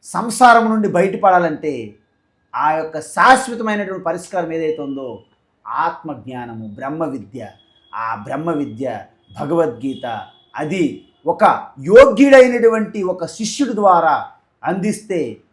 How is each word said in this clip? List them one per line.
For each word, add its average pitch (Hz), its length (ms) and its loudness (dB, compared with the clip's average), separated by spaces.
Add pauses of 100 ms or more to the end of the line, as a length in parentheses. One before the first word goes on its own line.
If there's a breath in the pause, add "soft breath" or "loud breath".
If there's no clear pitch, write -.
సంసారం 226 640 4
నుండి 220 180 0
బయటపడాలంటే 165 1080 0 (600)
ఆ 147 160 0
యొక్క 160 300 -6
శాశ్వతమైనటువంటి 214 1000 0
పరిష్కారం 180 500 -6
ఏదైతే 156 280 -4
ఉందో 135 420 -10 (440)
ఆత్మజ్ఞానము, 123 1000 -8
బ్రహ్మ 135 360 -8
విద్య, 117 440 -10 (480)
ఆ 113 200 -6
బ్రహ్మ 135 360 -8
విద్య 120 500 -6 (380)
భగవద్గీత, 123 840 -4 (340)
అది 151 500 -4 (220)
ఒక 165 400 2 (120)
యోగ్యుడైనటువంటి 226 1200 6
ఒక 180 220 -4
శిష్యుడి 226 500 -4
ద్వారా 170 520 4 (360)
అందిస్తే 175 760 -4 (160)